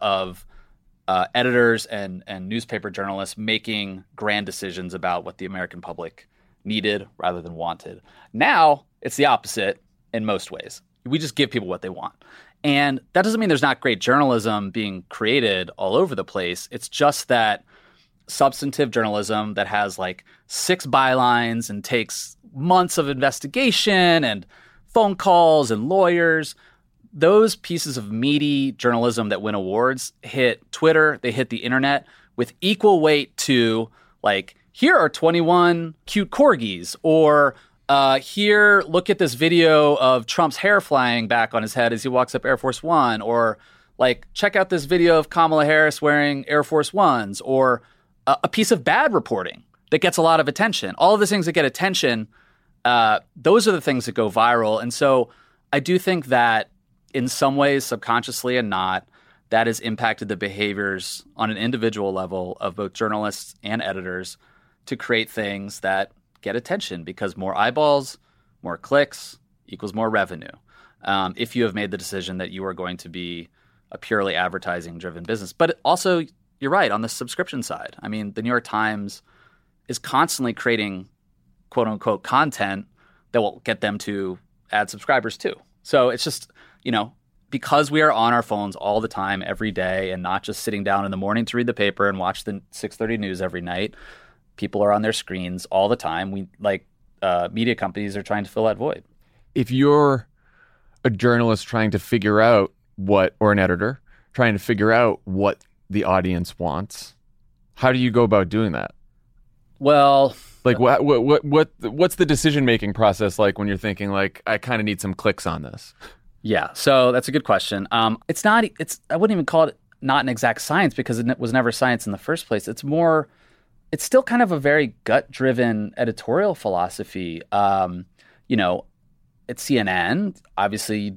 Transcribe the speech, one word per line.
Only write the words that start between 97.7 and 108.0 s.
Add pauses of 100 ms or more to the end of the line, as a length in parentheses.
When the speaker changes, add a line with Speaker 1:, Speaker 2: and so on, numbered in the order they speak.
Speaker 1:
companies
are
trying
to
fill
that
void. (500)
Speaker 2:
If
you're (800)
a
journalist
trying
to
figure
out (240)
what,
or
an
editor (320)
trying
to
figure
out
what (320)
the
audience
wants, (600)
how
do
you